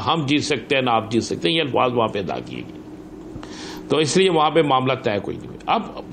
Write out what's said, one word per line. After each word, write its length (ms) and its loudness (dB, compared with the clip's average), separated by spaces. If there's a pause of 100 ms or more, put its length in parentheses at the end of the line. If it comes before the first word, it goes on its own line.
हम 200 2
जीत 180 2
सकते 320 0
हैं, 80 4
ना 80 2
आप 200 2
जीत 120 2
सकते 260 -2
हैं, 60 0
ये 60 2
अल्फाज 320 2
वहाँ 160 2
पे 100 -4
अदा 200 -4
किए 220 -10
गए। 1300 -14
तो 120 2
इसलिए 280 4
वहाँ 220 4
पे 120 6
मामला 320 4
तय 300 0
कोई 100 -6
नहीं 120 -12
हुआ। 280 -2
अब 380 -6